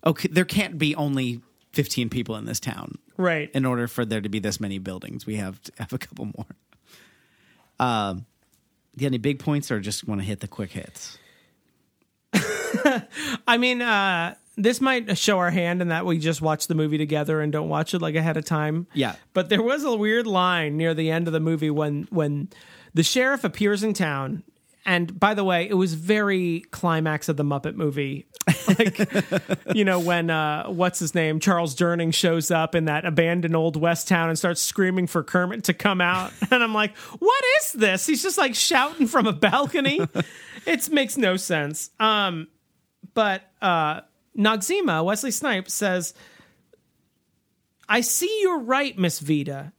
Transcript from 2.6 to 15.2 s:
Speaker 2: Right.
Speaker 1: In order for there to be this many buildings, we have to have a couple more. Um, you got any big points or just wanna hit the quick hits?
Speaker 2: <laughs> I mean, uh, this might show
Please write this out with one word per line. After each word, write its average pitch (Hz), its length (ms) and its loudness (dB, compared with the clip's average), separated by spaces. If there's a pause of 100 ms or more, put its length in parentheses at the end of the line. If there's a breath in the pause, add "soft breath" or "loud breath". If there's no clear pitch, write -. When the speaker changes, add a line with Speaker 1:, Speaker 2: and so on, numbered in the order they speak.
Speaker 2:
Right. 165 380 0
Speaker 1:
In 135 100 0
order 120 220 0
for 120 180 -2
there 107 160 -2
to 104 80 -6
be 104 80 -4
this 98 220 -2
many 98 180 -6
buildings, 95 480 -10
we 107 120 -6
have 95 260 -8
to - 160 -16
have 101 120 -8
a 127 60 -6
couple - 280 -10
more. 104 200 -10 (1300 soft breath)
Um, 107 480 -2 (680)
you 120 80 -10
got 139 60 -2
any 131 100 -2
big 135 220 -2
points 147 320 -2
or 110 80 -2
just 101 280 -8
wanna 101 140 -4
hit 98 200 -6
the 107 60 -10
quick 98 220 -10
hits? - 480 -14 (1120 soft breath)
Speaker 2:
<laughs> - 20 -14 (1120 loud breath)
I 240 100 6
mean, 247 240 2
uh, 196 540 0 (200)
this 233 240 2
might 247 380 2
show 202 220 2